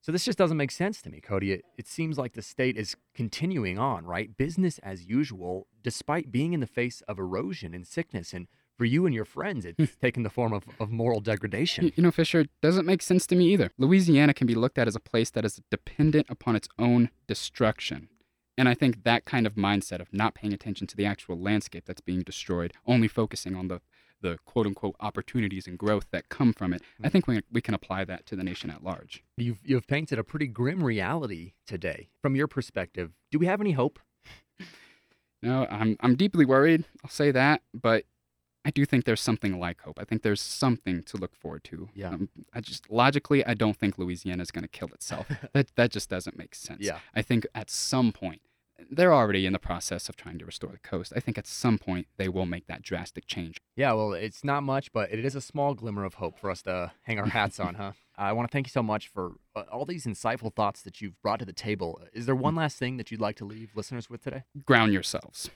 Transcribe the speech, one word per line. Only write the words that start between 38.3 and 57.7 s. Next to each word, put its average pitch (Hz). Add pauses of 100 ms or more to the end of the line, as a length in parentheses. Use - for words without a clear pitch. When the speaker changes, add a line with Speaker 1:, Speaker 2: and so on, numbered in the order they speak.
Speaker 2:
I 147
do 143
think 131
there's 110
something 101
like 87
hope. -
I 104
think 110
there's 104
something 113
to -
look 92
forward 76
to. 87
Speaker 1:
Yeah. 95
Speaker 2:
Um, 92 (260)
I 120
just, -
logically, 135
I 120
don't 107
think 101
Louisiana 90
is 87
gonna 85
kill -
itself. - (140)
Speaker 1:
<laughs> -
Speaker 2:
That, 139
that 120
just -
doesn't -
make -
sense. -
Speaker 1:
Yeah. 92 (120)
Speaker 2:
I 110
think 117 (120)
at 110
some 123
point, 87 (480)
they're 175
already 104
in 92
the 95
process -
of -
trying 87
to -
restore -
the -
coast. -
I 120
think -
at -
some 117
point 90 (120)
they 95
will 92
make 87
that -
drastic 90
change. 85 (160)
Speaker 1:
Yeah, 135
well, 107
it's 95
not 143
much, 135
but 104
it 113
is 135
a 139
small 143
glimmer 101
of 92
hope 85
for 101
us 90
to 90 (100)
hang 113
our 101
hats 101
on, 90